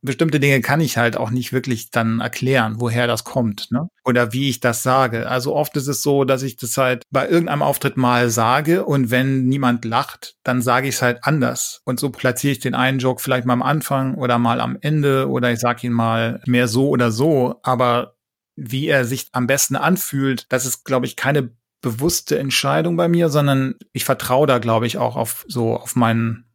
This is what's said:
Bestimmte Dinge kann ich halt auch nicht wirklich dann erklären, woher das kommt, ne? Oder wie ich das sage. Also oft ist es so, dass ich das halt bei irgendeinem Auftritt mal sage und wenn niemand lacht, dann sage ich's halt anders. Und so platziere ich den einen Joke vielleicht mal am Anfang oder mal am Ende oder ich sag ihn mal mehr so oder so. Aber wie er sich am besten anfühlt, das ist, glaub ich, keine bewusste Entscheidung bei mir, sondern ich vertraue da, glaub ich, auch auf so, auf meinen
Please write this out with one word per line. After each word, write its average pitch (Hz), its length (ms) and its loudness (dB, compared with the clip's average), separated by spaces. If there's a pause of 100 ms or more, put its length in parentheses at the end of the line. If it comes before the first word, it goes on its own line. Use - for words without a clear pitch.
Bestimmte 147 380 0
Dinge 139 220 4
kann 139 180 0
ich 151 180 0
halt 117 200 0
auch 113 120 -4
nicht 123 220 -4
wirklich 127 400 -4
dann 113 300 0
erklären, 117 580 0
woher 120 260 0
das 120 200 -2
kommt, 113 460 -4
ne? 143 180 -2 (160)
Oder 120 260 2
wie 135 180 -2
ich 123 120 -6
das 120 200 0
sage. 127 480 0
Also 127 240 -2
oft 147 220 -4
ist 139 120 -4
es 143 140 -4
so, 139 220 2
dass 131 180 0
ich 131 140 -6
das - 220 -6
halt 127 340 0
bei 135 160 0
irgendeinem 165 340 2
Auftritt 143 360 -2
mal 123 320 2
sage 135 560 2
und 135 260 0
wenn 131 360 2
niemand 127 360 0
lacht, - 600 -4
dann 127 180 0
sage 127 260 2
ich's - 140 -4
halt 120 240 0
anders. 127 580 -2
Und 123 160 -4
so - 120 -2
platziere 131 420 0
ich 127 60 -4
den 127 160 -4
einen 131 240 0
Joke 127 220 0
vielleicht 127 240 -2
mal 127 80 2
am 123 80 0
Anfang 135 540 -2
oder 123 240 0
mal 120 220 2
am 123 180 -4
Ende 143 480 2
oder 127 240 0
ich 117 80 -2
sag 120 240 -2
ihn 123 100 -2
mal 113 520 0
mehr 123 240 2
so 127 180 2
oder 123 240 2
so. 123 500 0
Aber 120 540 0 (400)
wie 135 320 -4
er 139 160 4
sich 123 300 -4
am 123 140 0
besten 139 280 2
anfühlt, 139 720 0
das 127 160 0
ist, - 200 -6
glaub 127 180 0
ich, 117 140 -6
keine 135 340 0 (300)
bewusste 139 580 -2
Entscheidung 151 560 0
bei 170 140 2
mir, 170 200 4
sondern 139 460 2 (160)
ich - 140 -6
vertraue 135 420 2
da, 127 120 4
glaub 113 240 2
ich, 117 140 -4
auch 120 200 -2
auf - 320 -6
so, 117 260 0
auf - 220 -6
meinen 113 580 0